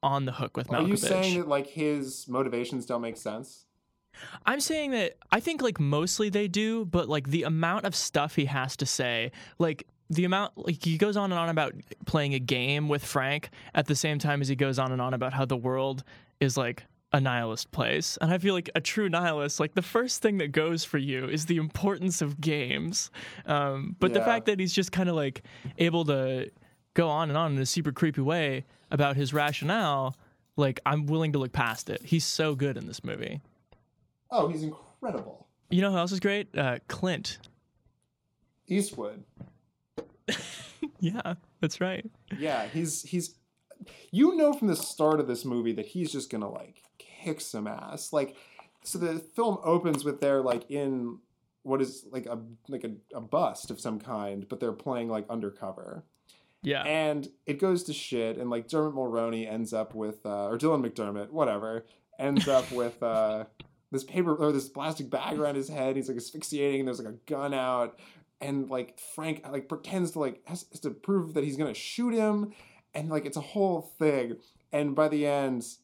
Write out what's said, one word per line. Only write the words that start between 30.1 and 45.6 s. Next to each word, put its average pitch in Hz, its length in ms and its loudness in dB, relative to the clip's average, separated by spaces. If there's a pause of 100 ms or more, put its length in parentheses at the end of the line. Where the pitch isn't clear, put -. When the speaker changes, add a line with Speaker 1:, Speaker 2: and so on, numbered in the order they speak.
Speaker 1:
like, 135 300 4
I'm 147 200 2
willing 156 260 2
to 143 80 4
look 131 120 -2
past 117 380 0
it. - 140 -4
He's 165 200 2
so 156 300 0
good 135 220 0
in - 100 -8
this - 160 -12
movie. 117 380 -6 (880)
Speaker 2:
Oh, 180 180 2
he's 156 160 -4
incredible. - 840 -8 (240)
Speaker 1:
You 180 120 4
know 196 100 2
who 185 60 2
else 175 120 0
is 190 80 -2
great? 202 400 -2
Uh, 127 200 0 (100)
Clint. - 500 -4 (1300)
Speaker 2:
Eastwood. 123 560 -2 (1080)
Speaker 1:
<laughs> 214 60 -2 (680)
Yeah, 180 340 0 (260)
that's 160 220 0
right. 185 220 -2 (340)
Speaker 2:
Yeah, 135 280 0
he's, 156 360 -2
he's, - 320 -4 (760)
you 311 260 6
know 294 180 6
from 226 140 2
the 170 80 4
start 156 440 4
of 143 60 2
this 123 180 -2
movie 117 280 0